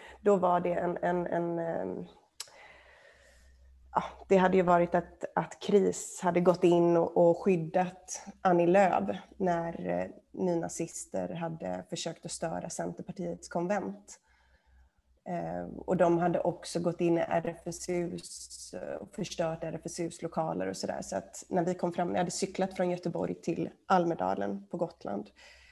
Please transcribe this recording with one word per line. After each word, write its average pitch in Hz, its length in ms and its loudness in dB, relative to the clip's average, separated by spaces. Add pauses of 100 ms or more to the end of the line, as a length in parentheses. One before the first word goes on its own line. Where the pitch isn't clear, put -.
(220)
Då 202 140 6
var 180 240 4
det 175 140 0
en... 175 240 -2
en, 175 300 0
en, 170 320 -2
ehm, 165 460 -4 (1900)
ja, - 120 0 (260)
det 196 80 8
hade 185 200 6
ju 185 60 6
varit 175 320 6
att, - 300 -2 (100)
att - 260 -4
kris 190 600 2
hade 175 180 4
gått 175 220 4
in 170 340 6
och, 170 320 4
och 170 140 2
skyddat 180 840 -2 (160)
Annie 175 260 4
Lööf 190 500 4 (200)
när, 170 500 -2
eh, 180 180 -2 (260)
nynazister 175 1000 -4
hade 170 600 -8
försökt 165 360 -10
att 165 60 -10
störa 170 380 -6
Centerpartiets 175 800 -8
konvent. 196 720 -6 (1120)
Eh, 165 360 -6 (120)
och - 200 -2
de 170 200 4
hade 170 220 2
också - 400 -4
gått 170 220 -2
in 170 160 4
i 165 100 0
R 170 180 0
F 165 200 -8
S 170 240 -8
U:s, - 840 -8
eh, 73 220 -8
och - 200 -12
förstört 165 480 -4
R 160 120 -6
F 160 100 -10
S - 140 -10
U:s 165 220 -6
lokaler 165 460 -4
och - 100 -6
sådär. - 240 -6
Så - 160 -6
att - 320 -10
när 180 160 2
vi 180 100 0
kom 175 180 -2
fram, 175 160 -2
jag 196 80 -2
hade 175 140 0
cyklat 190 440 -4
från 180 140 0
Göteborg 175 520 -4
till - 280 -4 (160)
Almedalen 196 840 0
på 180 100 -8
Gotland. - 520 -6 (420)